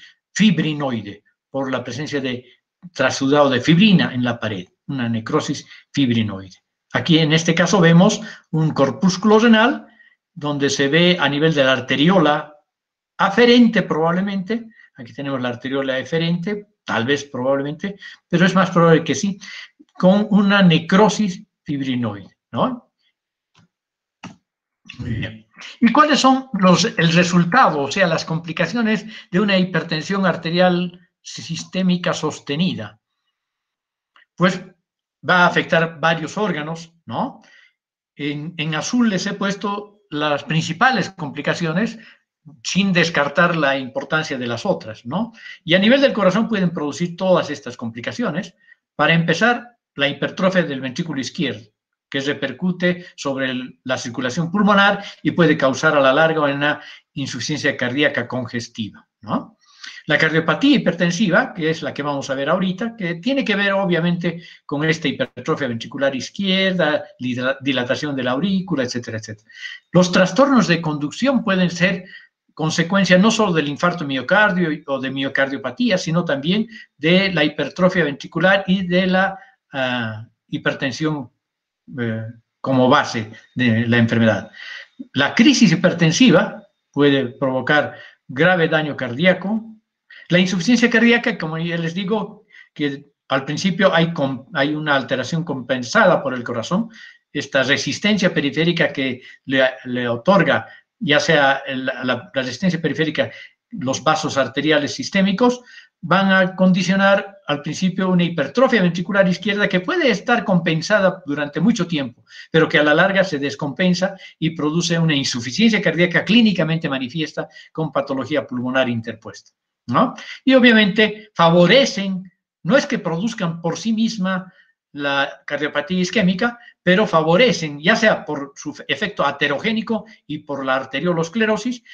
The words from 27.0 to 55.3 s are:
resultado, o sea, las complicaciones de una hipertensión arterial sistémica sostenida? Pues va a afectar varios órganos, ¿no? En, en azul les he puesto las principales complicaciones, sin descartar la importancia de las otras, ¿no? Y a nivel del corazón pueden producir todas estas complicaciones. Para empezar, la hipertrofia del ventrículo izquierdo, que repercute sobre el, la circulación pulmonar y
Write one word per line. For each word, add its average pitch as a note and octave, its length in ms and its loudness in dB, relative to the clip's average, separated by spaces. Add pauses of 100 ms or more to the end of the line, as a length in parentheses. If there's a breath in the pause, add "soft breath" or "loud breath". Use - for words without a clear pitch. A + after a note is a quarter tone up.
resultado, F3 720 2
o C#3 100 -4
sea, G3 140 2
las D#3+ 180 -2
complicaciones F3+ 800 -4 (260 loud breath)
de F3 100 0
una G3+ 180 2
hipertensión F3+ 680 -2
arterial F3 840 0 (100)
sistémica F3+ 920 -4
sostenida? C#3+ 840 -6 (1400 soft breath)
Pues F3+ 300 -2 (640)
va F3+ 140 4
a F3+ 40 6
afectar E3 540 0
varios E3 380 -2
órganos, E3 560 -6 (100)
¿no? D#3 380 -8 (760 soft breath)
En, D3 400 -8
en D#3 180 -6
azul A#3 360 0
les F#3+ 160 -2
he G3+ 80 -6
puesto G3+ 760 -6
las D3 360 -2
principales E3+ 640 0
complicaciones, D#3 880 -4 (680 loud breath)
sin G3 300 0
descartar E3 600 2
la C#3 240 0
importancia C#3 600 -6
de B2 80 -6
las A#2 180 -6
otras, C3+ 400 -6
¿no? F#3 280 -6 (300 loud breath)
Y D#3+ 120 0
a F#3 40 6
nivel A3+ 220 6
del C4+ 140 4
corazón G3+ 340 2
pueden F#3 220 -2
producir E3 440 -6
todas F3 360 0
estas B2 260 -12
complicaciones. C3+ 800 -8 (420 soft breath)
Para D#3 160 2
empezar, E3 640 0 (180)
la C#3 140 -2
hipertrofia F3+ 540 -2
del C#3+ 180 -6
ventrículo C#3 400 -6
izquierdo, A2+ 480 -6 (420)
que C#3 100 -4
repercute F3 960 -4
sobre C3+ 360 -4
el, B2+ 340 -10
la B2+ 120 -2
circulación B2+ 540 -4
pulmonar G3+ 540 2 (180 loud breath)
y D3+ 80 0